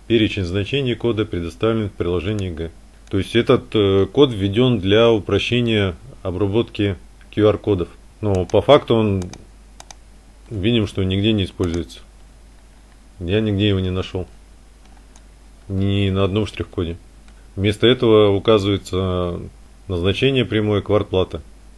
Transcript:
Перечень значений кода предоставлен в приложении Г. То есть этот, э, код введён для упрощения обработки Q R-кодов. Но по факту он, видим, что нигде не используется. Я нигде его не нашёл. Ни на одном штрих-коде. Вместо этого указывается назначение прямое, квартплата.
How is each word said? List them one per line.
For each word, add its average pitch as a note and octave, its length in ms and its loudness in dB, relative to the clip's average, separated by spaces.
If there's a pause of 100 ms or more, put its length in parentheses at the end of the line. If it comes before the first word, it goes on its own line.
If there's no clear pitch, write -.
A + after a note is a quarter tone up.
Перечень G#2+ 380 0
значений A2 500 -4
кода G#2+ 300 -2
предоставлен G#2 640 -4
в - 40 -12
приложении F2+ 560 -4
Г. E2 220 -10 (380)
То G2 80 -2
есть F#2 180 -4
этот, A#2 380 2
э, G2 380 2
код C#3 200 4
введён G#2+ 480 0
для G#2+ 320 4
упрощения G#2 840 0 (280)
обработки G2+ 720 -2 (380)
Q G#2 140 4
R-кодов. G2+ 420 0 (320)
Но F#2+ 240 0
по G2+ 160 2
факту C3+ 340 4
он, G2+ 280 0 (1300)
видим, A2 380 0
что - 160 -4
нигде G2 300 0
не G2 120 0
используется. E2+ 540 -6 (1200)
Я F#2 220 0
нигде G#2 280 0
его G2 100 2
не F#2 100 -2
нашёл. F#2 380 -6 (1400)
Ни G2 420 0
на F#2+ 140 0
одном G2 220 0
штрих-коде. E2+ 520 -8 (580)
Вместо G#2+ 320 2
этого A2 420 6
указывается F#2+ 1120 0 (480)
назначение G#2 580 0
прямое, G#2 360 0
квартплата. F#2+ 600 0 (360)